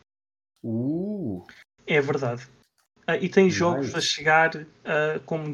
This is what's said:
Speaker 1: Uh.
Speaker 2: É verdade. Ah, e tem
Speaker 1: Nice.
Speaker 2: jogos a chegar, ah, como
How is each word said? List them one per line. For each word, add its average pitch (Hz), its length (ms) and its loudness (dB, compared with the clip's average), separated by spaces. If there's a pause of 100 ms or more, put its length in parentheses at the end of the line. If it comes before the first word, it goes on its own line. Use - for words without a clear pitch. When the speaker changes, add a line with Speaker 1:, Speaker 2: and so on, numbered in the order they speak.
(640)
Speaker 1:
Uh. 135 840 -6 (420)
Speaker 2:
É 156 120 2
verdade. 135 480 -4 (600)
Ah, 165 100 0
e 180 100 -4
tem 190 180 6
Speaker 1:
Nice. 170 120 2
Speaker 2:
jogos 139 380 0
a 160 40 -2
chegar, 156 520 2 (340)
ah, 156 400 0
como 156 280 -6